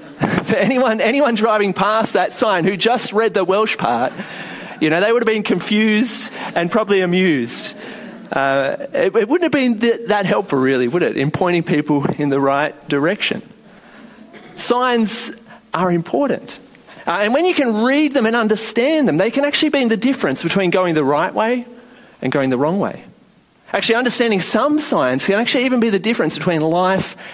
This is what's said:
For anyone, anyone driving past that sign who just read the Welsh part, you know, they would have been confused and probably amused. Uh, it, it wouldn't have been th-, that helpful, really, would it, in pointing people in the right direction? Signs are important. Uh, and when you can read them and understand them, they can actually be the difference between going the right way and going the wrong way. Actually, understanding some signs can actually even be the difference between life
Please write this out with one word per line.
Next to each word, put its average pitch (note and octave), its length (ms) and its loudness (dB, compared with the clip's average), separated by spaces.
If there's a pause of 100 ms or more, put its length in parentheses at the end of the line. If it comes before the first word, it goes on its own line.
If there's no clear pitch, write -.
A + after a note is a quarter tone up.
(440)
For - 120 0
anyone, A3 460 2
anyone C4+ 320 2
driving G#3 400 2
past G#3+ 400 0
that F#3 200 0
sign F#3+ 320 0
who G3 120 0
just A3+ 340 0
read G#3+ 220 0
the G3 100 2
Welsh G#3 320 0
part, A#2+ 380 -2 (680)
you D#3 120 2
know, E3+ 100 2
they G#3+ 100 2
would A#3 120 2
have A3 100 2
been G#3+ 80 -2
confused G#3+ 920 0 (220)
and E3+ 160 0
probably G3+ 320 2
amused. F3 720 0 (560)
Uh, C3+ 600 -2
it, E3 240 0
it G#3+ 140 0
wouldn't F4 140 0
have D#4 80 0
been B3+ 280 0
th-, A#3 280 0
that G3+ 180 0
helpful, F#3+ 320 0
really, C3 300 2
would D#3+ 160 0
it, A2+ 120 0
in C#3 140 0
pointing F3 320 0
people D3 440 0 (120)
in D3 120 -2
the C#3 100 0
right C#3 340 0 (160)
direction? D3+ 540 -2 (1120)
Signs A#3+ 760 0 (440)
are F3+ 160 0
important. F3 680 -2 (460)
Uh, F3+ 160 -2
and A3 140 2
when E4 100 2
you F4+ 80 2
can A3+ 300 0
read C#4 300 2
them B3 120 2
and A3 100 2
understand A#3 720 0
them, D3+ 100 2
they G3+ 120 2
can C#4 160 0
actually D4 240 2
be C#4 160 0
the A3+ 100 2
difference F#3 460 0
between F3 300 0
going F3+ 240 2
the D3+ 80 2
right D3 320 0
way A#3+ 320 0 (520)
and C3 120 -2
going C3+ 180 0
the B2+ 80 0
wrong D#3+ 220 0
way. - 240 -4 (680)
Actually, G3+ 240 2
understanding A#3 460 2
some D4 380 2
signs C3+ 480 0
can G3 80 2
actually A#3+ 300 0
even B3+ 140 2
be A3+ 120 2
the G3 80 2
difference F#3 360 0
between D#3 260 0
life F#3 540 0 (180)